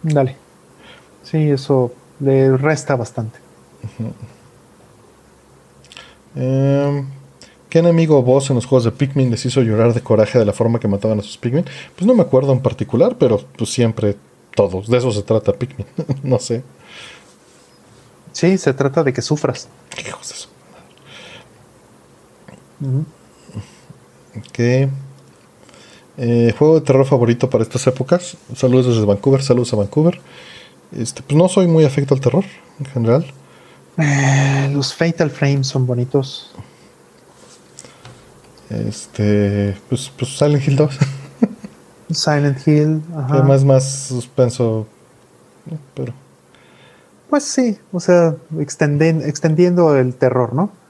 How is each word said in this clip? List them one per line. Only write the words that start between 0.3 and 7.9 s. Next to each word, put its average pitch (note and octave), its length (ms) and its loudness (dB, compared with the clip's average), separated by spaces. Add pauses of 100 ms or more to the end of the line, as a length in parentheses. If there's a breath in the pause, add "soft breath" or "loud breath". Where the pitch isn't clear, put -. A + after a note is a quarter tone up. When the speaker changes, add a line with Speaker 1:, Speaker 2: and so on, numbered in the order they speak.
Speaker 1:
Sí, D#3 280 -2
eso C3 420 0 (260)
le C3+ 380 2
resta C#3+ 400 -2
bastante. A2 420 -8 (460)
Speaker 2:
Ujú. A2 280 -10 (2250 loud breath)
Em, C#3 720 0 (640 loud breath)
¿qué E3 80 2
enemigo E3 400 4